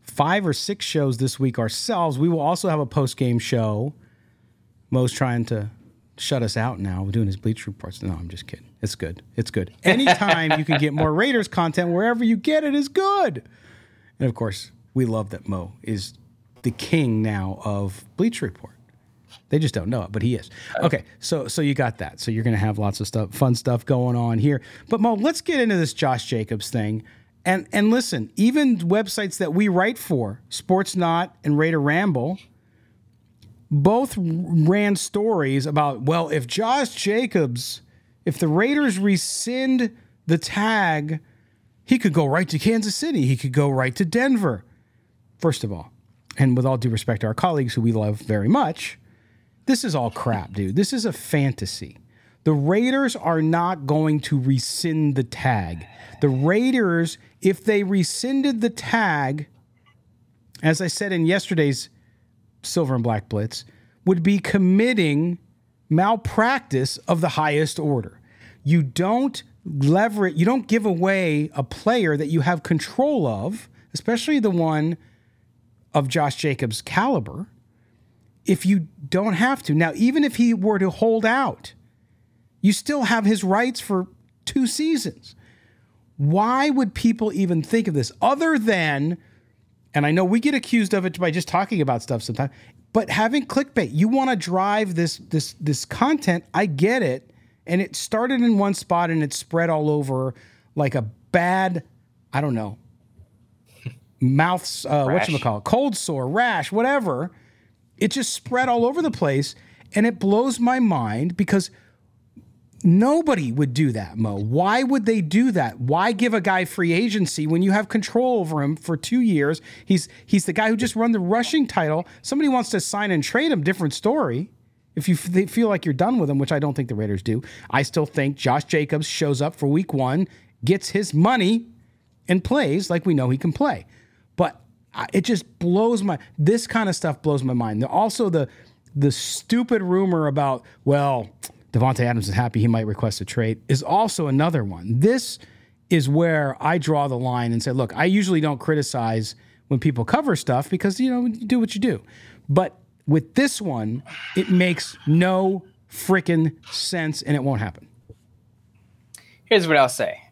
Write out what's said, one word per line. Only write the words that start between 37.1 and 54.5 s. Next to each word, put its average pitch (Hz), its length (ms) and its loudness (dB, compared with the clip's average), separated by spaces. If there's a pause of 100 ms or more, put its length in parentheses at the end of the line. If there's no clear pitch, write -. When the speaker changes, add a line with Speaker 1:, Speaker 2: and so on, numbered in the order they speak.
Speaker 1:
if 160 140 -4
the 170 100 2
Raiders 233 500 2
rescind 240 960 0 (300)
the 165 120 2
tag, 165 840 -2 (640)
he 254 140 4
could 208 140 2
go 151 140 2
right 156 220 0
to 160 100 -2
Kansas 214 360 0
City. 294 320 0
He 131 100 2
could 127 160 -6
go 143 160 2
right 131 280 0
to 196 80 2
Denver. 202 600 2 (760)
First 160 260 0
of 107 80 -4
all, 82 180 -12 (480)
and 131 180 4
with 127 80 2
all 131 120 0
due 120 140 -2
respect 110 320 -2
to 113 40 -2
our 110 80 -2
colleagues 147 400 0
who 123 60 0
we 113 120 2
love 107 280 -2
very 104 280 0
much, 202 500 0 (680)
this 262 180 0
is 190 100 -4
all 120 160 0
crap, 107 420 -4
dude. 101 240 -2
This 196 160 0
is 240 120 -4
a 240 80 -2
fantasy. 127 840 -4 (460)
The 160 80 2
Raiders 233 640 2
are 165 260 0
not 165 440 0
going 151 340 2
to - 200 -2
rescind 143 760 0